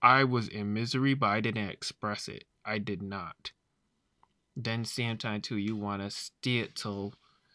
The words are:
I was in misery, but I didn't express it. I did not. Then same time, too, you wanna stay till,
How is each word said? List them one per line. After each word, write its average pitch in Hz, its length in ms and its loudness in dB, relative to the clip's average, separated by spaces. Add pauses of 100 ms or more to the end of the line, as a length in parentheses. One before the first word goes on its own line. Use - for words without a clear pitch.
I 131 220 10
was 123 240 2
in 104 260 -4
misery, 127 400 2
but 131 140 2
I 107 140 2
didn't 107 280 -2
express - 600 -6
it. - 160 -12 (180)
I 107 140 -4
did 101 240 -4
not. 98 500 -10 (1040)
Then 113 300 -4
same 117 320 -4
time, 104 240 -4
too, 110 160 -4
you 104 180 0
wanna 101 340 -4
stay - 580 -2
till, 101 480 -6 (400)